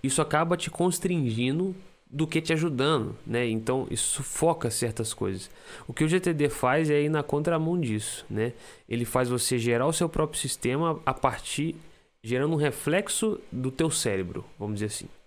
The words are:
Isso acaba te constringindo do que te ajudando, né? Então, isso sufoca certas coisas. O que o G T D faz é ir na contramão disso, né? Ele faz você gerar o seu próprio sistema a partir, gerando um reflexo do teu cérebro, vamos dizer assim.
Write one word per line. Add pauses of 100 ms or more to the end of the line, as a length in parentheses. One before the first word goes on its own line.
Isso
acaba
te
constringindo (340)
do
que
te
ajudando, (100)
né?
Então,
isso
sufoca
certas
coisas. (380)
O
que
o
G
T
D
faz
é
ir
na
contramão
disso,
né? (340)
Ele
faz
você
gerar
o
seu
próprio
sistema
a
partir, (480)
gerando
um
reflexo (120)
do
teu
cérebro, (140)
vamos
dizer
assim. (200)